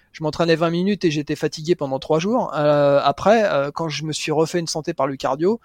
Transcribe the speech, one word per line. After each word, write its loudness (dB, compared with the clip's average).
je -10
m'entraînais 2
vingt 0
minutes 0
et 4
j'étais -4
fatigué -2
pendant -4
trois 0
jours. -2
Euh, 4
après, 4
euh, 0
quand -6
je -8
me -6
suis -4
refait 0
une -4
santé -6
par -2
le -4
cardio, -2